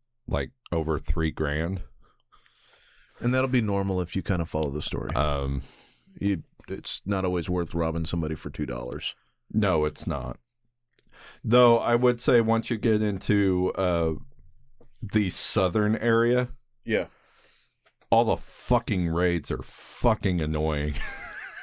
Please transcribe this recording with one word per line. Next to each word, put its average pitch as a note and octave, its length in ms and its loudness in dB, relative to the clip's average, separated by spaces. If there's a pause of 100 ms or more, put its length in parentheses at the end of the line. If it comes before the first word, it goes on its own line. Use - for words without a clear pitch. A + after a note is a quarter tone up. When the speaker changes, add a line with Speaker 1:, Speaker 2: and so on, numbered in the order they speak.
(260)
Speaker 1:
like, C#2 260 -4 (200)
over D#2 260 0
three D#2+ 320 2
grand. D#2 520 -2 (1400)
Speaker 2:
And B2 120 0
that'll C3 160 2
be B2+ 120 2
normal G2 400 0
if - 160 -4
you F#2+ 60 -2
kinda F2 240 0
follow D#2 240 -2
the D2+ 120 -6
story. - 320 -6
Speaker 1:
Um, C#2 480 0 (580)
Speaker 2:
You, G2 240 0 (240)
it's - 360 -8
not F#2+ 200 -2
always F2+ 240 -2
worth F2+ 260 -2
robbing E2 320 -2
somebody D#2 300 -2
for - 140 -10
two D2+ 160 -6
dollars. B1 480 -8 (380)
Speaker 1:
No, F#2 320 2
it's - 220 -4
not. B1+ 320 -4 (1040)
Though A#2+ 360 6
I A#2+ 180 2
would B2 240 4
say B2 200 4
once A2+ 300 2
you A2+ 80 -2
get A2 240 2
into, G2 720 2
uh, E2+ 420 0 (880)
the G2+ 280 0
southern G#2 640 0
area, A#2+ 540 2 (340)
Speaker 2:
Yeah. G#2+ 220 -2 (1080)
Speaker 1:
All A2+ 100 6
the F#2+ 120 2
fucking G#2 720 0
raids F2 420 0
are - 120 -4
fucking - 800 -2
annoying. D2+ 580 0
<laughs> - 60 -2 (580)